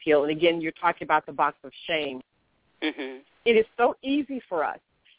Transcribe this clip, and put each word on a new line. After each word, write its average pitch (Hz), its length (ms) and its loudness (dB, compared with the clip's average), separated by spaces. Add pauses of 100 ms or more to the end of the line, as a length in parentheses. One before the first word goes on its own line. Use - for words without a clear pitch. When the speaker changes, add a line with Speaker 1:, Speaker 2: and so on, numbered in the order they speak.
Speaker 1:
heel, 147 200 4
and 147 80 0
again, 165 300 2
you're 160 120 -6
talking 175 320 -2
about 156 200 2
the 160 60 -16
box 147 320 0
of 135 80 -16 (160)
shame, 143 340 -4 (640)
Speaker 2:
Mm-hmm. 135 360 -6 (260)
Speaker 1:
it 233 100 6
is 220 100 4 (120)
so 240 260 2
easy 269 440 -4
for 165 160 -2
us. 98 140 -4 (420)